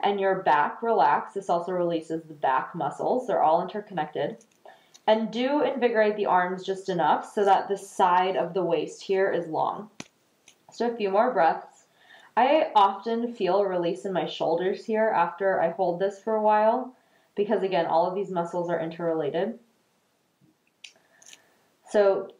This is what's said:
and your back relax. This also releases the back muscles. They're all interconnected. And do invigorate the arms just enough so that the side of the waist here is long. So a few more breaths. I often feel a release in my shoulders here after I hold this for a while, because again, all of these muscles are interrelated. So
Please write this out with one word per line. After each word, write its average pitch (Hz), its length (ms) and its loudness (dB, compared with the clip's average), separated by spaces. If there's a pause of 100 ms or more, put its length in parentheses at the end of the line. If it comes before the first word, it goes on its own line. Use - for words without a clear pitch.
and 202 160 0
your 190 240 0
back 160 400 0
relax. 165 520 0
This 196 140 -8
also 175 220 -2
releases 170 540 -4
the 156 100 -20
back 131 400 -2
muscles. 165 540 -4
They're 156 160 2
all 165 180 2
interconnected. 185 760 -6 (680)
And 220 260 0
do 262 300 0
invigorate 220 540 2
the 208 100 -2
arms 180 380 0
just 190 240 -6
enough 170 440 2
so 202 120 0
that 196 240 4
the 196 80 -2
side 185 600 2
of 170 180 -2
the 185 100 0
waist 156 380 -2
here 190 280 0
is 165 160 -2
long. 160 440 -4 (800)
So 233 200 -4
a 233 60 -6
few 196 140 -2
more 220 220 2
breaths. - 520 0 (520)
I 285 380 4
often 226 600 2
feel 185 240 0
a 196 100 2
release 175 360 -2
in 196 80 -6
my 165 140 0
shoulders 175 580 -2
here 220 300 2
after 196 460 0
I 170 100 0
hold 175 280 -2
this 196 240 -4
for 220 120 -2
a 214 80 0
while, 214 520 2 (400)
because 202 280 0
again, 185 240 0
all 165 200 2
of 185 80 -4
these 190 160 -4
muscles 175 400 -4
are 170 100 -2
interrelated. 165 800 -4 (2250)
So 202 480 2